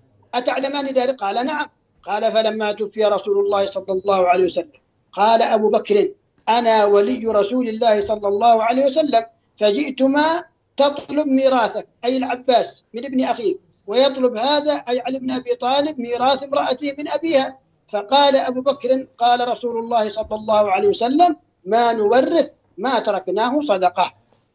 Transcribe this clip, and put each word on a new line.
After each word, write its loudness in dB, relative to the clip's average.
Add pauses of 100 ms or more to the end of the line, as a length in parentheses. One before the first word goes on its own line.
(340)
"أتعلمان -4
ذلك؟" -4
قال: -4
"نعم". -6 (360)
قال: -4
فلما -2
توفي -4
رسول 0
الله 0
صلى -8
الله 0
عليه 2
وسلم -4 (400)
قال 4
أبو 2
بكر: 2 (360)
'أنا 4
ولي 2
رسول 0
الله 2
صلى -4
الله 4
عليه 0
وسلم، 0 (320)
فجئتما 0 (320)
تطلب -2
ميراثك'، 0 (160)
أي 0
العباس -2 (100)
من -10
ابن -2
أخيه، -2 (300)
"ويطلب 2
هذا"، 0
أي -4
علي -6
بن -8
أبي -4
طالب، -2
"'ميراث 0
امرأته -4
من -10
أبيها'". 0 (300)
فقال 2
أبو -2
بكر: -2 (120)
"قال 0
رسول -6
الله -2
صلى -8
الله 0
عليه 2
وسلم: 2 (280)
'ما 2
نورث 2 (320)
ما -2
تركناه -2
صدقة'". 0 (400)